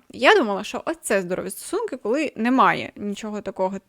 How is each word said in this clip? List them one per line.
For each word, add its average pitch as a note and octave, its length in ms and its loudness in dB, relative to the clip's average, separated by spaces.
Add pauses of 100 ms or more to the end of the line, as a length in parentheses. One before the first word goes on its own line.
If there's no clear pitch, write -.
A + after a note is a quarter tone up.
Я C#4 260 6
думала, C#4 280 2
що - 220 -8
оце B3 360 -2
здорові F3+ 280 -4
стосунки, G4 480 -6
коли C4 380 -2
немає G#3+ 600 2
нічого G#3 460 -8
такого, G3 360 -2 (120)